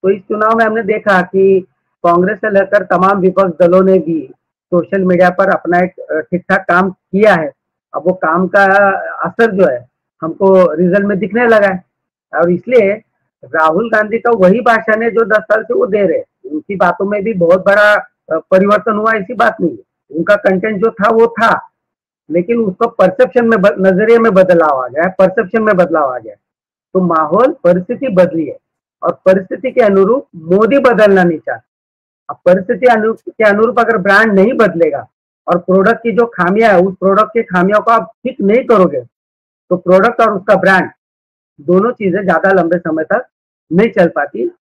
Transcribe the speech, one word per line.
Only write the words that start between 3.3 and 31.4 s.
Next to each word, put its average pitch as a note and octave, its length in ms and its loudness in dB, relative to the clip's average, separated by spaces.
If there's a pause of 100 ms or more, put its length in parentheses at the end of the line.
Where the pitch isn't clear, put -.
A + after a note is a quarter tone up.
दलों F#3 160 4
ने F#3+ 160 4
भी D#3+ 360 -6 (300)
सोशल F3+ 400 -2
मीडिया F3+ 260 2
पर F#3+ 200 -2
अपना F3 280 -2
एक, F3+ 220 -4
अ, D#3 200 -6
ठीक F3 280 -8
ठाक F#3+ 200 0
काम F#3 220 0
किया G3 440 0
है। D#3 180 -4 (420)
अब C#3+ 120 -8
वो F3+ 60 0
काम F3+ 360 -2
का G3 500 2
असर F3 520 -4
जो F#3 160 0
है, B2 220 -4 (340)
हमको F3+ 520 2
रिजल्ट F#3 320 0
में G3+ 120 -4
दिखने A3 280 -2
लगा G#3+ 200 2
है, F#3 180 -4 (500)
और E3 160 0
इसलिए G3+ 420 0 (520)
राहुल D#3+ 460 -2
गांधी G#3+ 280 -2
का A#3+ 120 -2
वही G3 300 2
भाषण A3 420 0
है A#3 80 -2
जो A3+ 140 0
दस G#3+ 140 0
साल G#3+ 260 -2
से A#3+ 100 -8
वो G3 120 0
दे G3+ 200 0
रहे D3+ 120 0
हैं। - 320 -14
उनकी D#3 260 -8
बातों F3 280 -2
में G3+ 200 -4
भी A3+ 100 -4
बहुत F3+ 320 2
बड़ा, G#3 300 4 (360)
अ, D#3+ 60 -4 (120)
परिवर्तन G3 420 2
हुआ, G#3+ 200 -2
ऐसी G#3+ 220 -6
बात A3 260 -2
नहीं D3+ 160 -4
है। - 400 -18
उनका E3+ 180 0
content G3 500 -2
जो A3+ 60 0
था, A3 200 -2
वो A3+ 160 2
था, A3 440 -2 (600)
लेकिन F3+ 260 -2
उसको A3+ 300 -2
perception A#3 640 0
में A3 120 2
ब-, F#3+ 260 0
नजरिए A3 320 2
में A3+ 140 2
बदलाव E3 520 2
आ B2 40 -10
गया D3 160 -4
है, F#3 140 -4
perception G3 440 0
में G#3+ 140 0
बदलाव D#3+ 380 0
आ B2 40 -8
गया A2+ 140 -16
है। - 60 -20 (560)
तो F#3+ 60 0
माहौल, E3+ 640 0
परिस्थिति F#3 440 -2
बदली E3 380 0
है, A#2 120 -14 (440)
और E3+ 100 -4
परिस्थिति F#3+ 580 -2
के B3 100 -2
अनुरूप G#3 460 2 (100)
मोदी G3 420 0
बदलना G#3 460 2
नहीं E3 140 -2
चाहता। - 300 -12 (640)